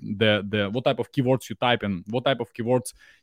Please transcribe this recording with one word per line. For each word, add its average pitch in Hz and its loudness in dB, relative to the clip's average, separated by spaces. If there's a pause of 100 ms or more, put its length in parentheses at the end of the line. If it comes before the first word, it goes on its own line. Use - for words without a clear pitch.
the, 104 2
the, 101 0
what 120 -2
type 139 0
of - -6
keywords 127 0
you 107 -10
type 120 2
and 98 -4
what 117 -4
type 135 0
of - -10
keywords 123 0 (280)